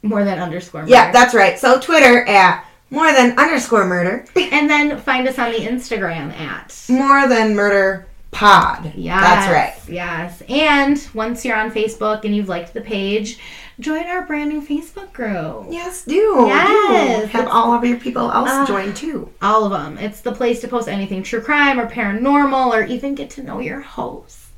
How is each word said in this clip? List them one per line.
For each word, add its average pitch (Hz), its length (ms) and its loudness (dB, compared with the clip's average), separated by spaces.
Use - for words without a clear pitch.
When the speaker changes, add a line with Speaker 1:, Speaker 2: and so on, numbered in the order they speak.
Speaker 1:
More 208 220 0
than 190 160 -2
underscore 165 420 -10
murder. 165 120 0
Speaker 2:
Yeah, 233 180 4
that's 247 240 4
right. 190 240 4
So 254 200 4
Twitter 254 460 4
at 190 400 4
more 302 240 2
than 247 240 4
underscore 262 480 2
murder. 180 440 -2
Speaker 1:
<laughs> - 60 -8
And 294 320 0
then 294 340 0
find 254 260 -2
us 262 100 -4
on 233 140 -2
the 226 80 -4
Instagram 190 800 -6
at 131 360 -12
Speaker 2:
More 269 380 4
Than 220 280 2
Murder 196 520 0
Pod. - 680 4
Speaker 1:
Yes, 180 260 -2
Speaker 2:
That's 196 300 4
right. 170 60 -14
Speaker 1:
yes. 175 560 -10
And 285 520 2
once 220 320 -6
you're 233 100 -2
on 220 160 -4
Facebook 214 540 -4
and 208 100 -2
you've 202 140 -2
liked 175 240 -8
the 214 80 -10
page, 208 580 -6
join 311 260 -6
our 359 200 -6
brand 294 240 -6
new 302 120 -6
Facebook 339 520 -10
group. 175 580 -8
Speaker 2:
Yes, 349 320 -10
do. 370 420 4
Speaker 1:
Yes, 254 760 2
Speaker 2:
Do. 214 60 -4
Have 240 180 -2
Speaker 1:
it's - 80 -4
Speaker 2:
all 233 200 4
of 233 120 0
your 240 120 0
people - 320 -6
else 254 200 -2
Speaker 1:
uh, 277 180 0
Speaker 2:
join 202 260 -4
too. 302 360 -10
Speaker 1:
all 214 240 2
of 196 80 -2
'em. 156 240 -8
It's 208 240 -10
the 240 120 -6
place 240 280 -2
to 240 60 -10
post 233 220 -4
anything 196 340 -6
true 220 180 -6
crime 269 380 0
or 226 80 -4
paranormal 262 880 0
or 214 100 0
even 277 320 -6
get 277 160 -12
to 277 120 -16
know 240 160 -10
your 262 200 -10
hosts. - 800 -14